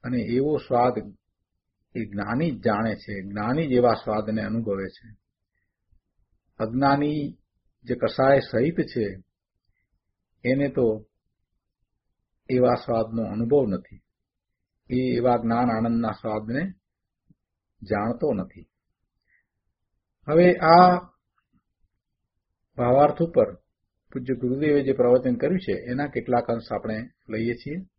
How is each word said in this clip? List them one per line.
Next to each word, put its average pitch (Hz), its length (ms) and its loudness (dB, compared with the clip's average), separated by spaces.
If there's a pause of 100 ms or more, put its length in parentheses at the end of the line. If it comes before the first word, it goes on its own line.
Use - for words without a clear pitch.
અને 123 140 -4
એવો 127 380 -2
સ્વાદ 123 360 0 (1000)
એ 117 100 -6
જ્ઞાની 104 460 -4
જ 110 140 -10
જાણે 110 300 0
છે, 101 280 -12
જ્ઞાની 107 440 -4
જ 131 60 -2
એવા 120 220 6
સ્વાદને 107 480 -4
અનુભવે 101 460 -4
છે. 110 280 -20 (1400)
અજ્ઞાની 143 760 -2 (520)
જે 123 100 -4
કસાય 135 460 2
સહિત 135 400 -2
છે, 101 420 -4 (1200)
એને 135 240 0
તો 113 380 -2 (1400)
એવા 123 240 2
સ્વાદનો 113 480 -4
અનુભવ 117 440 0
નથી. - 340 -8 (920)
એ 127 260 0
એવા 120 200 2
જ્ઞાન 117 340 0
આનંદના 117 400 0
સ્વાદને 113 600 -6 (1120)
જાણતો 110 500 -2
નથી. - 340 -8 (1600)
હવે 175 280 6
આ 180 420 8 (1800)
ભાવાર્થ 135 460 4
ઉપર 156 320 0 (580)
પૂજ્ય 127 220 -6
ગુરુદેવે 135 480 0
જે 131 100 0
પ્રવચન 123 440 2
કર્યું 170 220 0
છે, - 140 -4
એના 123 340 -6
કેટલાક 120 440 -2
અંશ - 220 -6
આપણે 110 360 -8 (200)
લઈએ 113 260 -4
છીએ. 143 220 -12 (220)